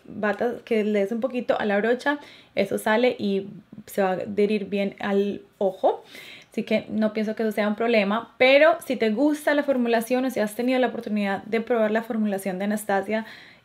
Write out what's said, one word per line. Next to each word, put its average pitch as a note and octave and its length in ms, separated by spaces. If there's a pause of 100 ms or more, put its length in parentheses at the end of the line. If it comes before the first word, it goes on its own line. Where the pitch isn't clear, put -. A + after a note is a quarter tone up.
bata-, - 640
que A3 180
le G#3 140
des G3 120
un A3+ 100
poquito B3 380
a - 60
la G3+ 140
brocha, B3 400 (360)
eso G3 220
sale A3+ 420
y G3 280 (400)
se - 160
va F#3+ 80
a - 20
adherir G3+ 540
bien G3+ 340
al G3+ 400 (160)
ojo. A3+ 480 (460)
Así A3 120
que G#3+ 260
no G#3+ 240
pienso G#3+ 240
que A#3 60
eso A3 100
sea G#3 160
un G#3+ 60
problema, A3+ 640
pero C#4+ 440
si B3+ 140
te A3 140
gusta D4 420
la C#4+ 100
formulación B3 640
o C4 60
si G#3+ 100
has G#3 140
tenido B3+ 240
la B3+ 80
oportunidad G#3 560
de A3 180
probar A3 300
la A3 120
formulación G3+ 560
de G3 60
Anastasia, G#3 640 (380)